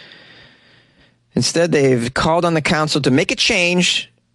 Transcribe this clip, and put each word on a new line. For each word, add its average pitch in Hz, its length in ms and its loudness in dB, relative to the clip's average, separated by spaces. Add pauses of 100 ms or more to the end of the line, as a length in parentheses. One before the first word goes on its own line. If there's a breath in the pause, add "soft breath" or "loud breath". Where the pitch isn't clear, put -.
(1300 loud breath)
Instead, 165 380 0
they've 131 420 2
called 170 320 0
on 170 80 0
the 156 80 0
council 156 400 -2
to 131 100 0
make 151 200 2
a 254 40 -4
change 180 760 0 (240)